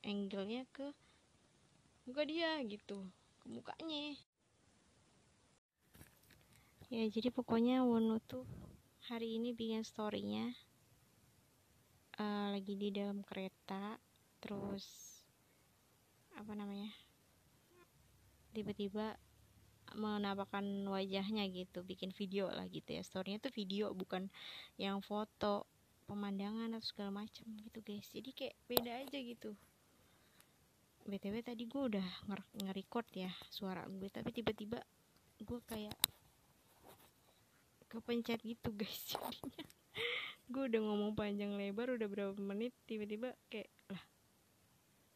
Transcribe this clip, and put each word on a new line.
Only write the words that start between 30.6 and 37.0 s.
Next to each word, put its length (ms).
B 160
T 80
W 160
tadi 240
gue 120
udah 140
nger-, 280
nge-record 480
ya 160
suara 360
gue, 240
tapi 240
tiba-tiba 480
gue 280
kayak 320